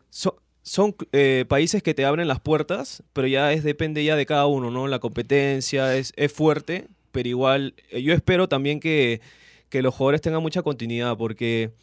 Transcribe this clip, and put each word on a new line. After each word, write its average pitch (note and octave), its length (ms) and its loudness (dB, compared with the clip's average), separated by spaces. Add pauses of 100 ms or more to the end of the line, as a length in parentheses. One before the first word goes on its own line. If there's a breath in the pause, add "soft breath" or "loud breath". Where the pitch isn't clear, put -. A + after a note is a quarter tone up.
(100)
so-, - 300 -6 (220)
son, G3+ 340 0 (160)
eh, C3+ 340 4
países D#3+ 360 2
que D#3+ 120 -2
te C3+ 100 0
abren D#3 220 0
las C#3 140 -2
puertas, D#3+ 600 -4 (100)
pero C3 160 -2
ya C3+ 240 2
es, D#3 100 0
depende D3+ 400 -2
ya D3+ 140 2
de C#3 100 0
cada D3 200 2
uno, C3 260 0
¿no? B2+ 160 -4
La C3+ 100 -2
competencia C3+ 960 0
es, C3 220 -4
es D3 160 0
fuerte, D#3 560 0 (240)
pero B2 160 -4
igual, C3+ 460 0 (160)
eh, A#2+ 120 -6
yo D3 100 2
espero F3+ 360 2
también C#3+ 320 -2
que, C3+ 400 0 (480 soft breath)
que C3 140 -2
los B2+ 120 0
jugadores C#3 280 2
tengan D#3+ 200 -2
mucha D#3+ 200 -2
continuidad, A#2+ 540 -4
porque, A2+ 540 -2 (120)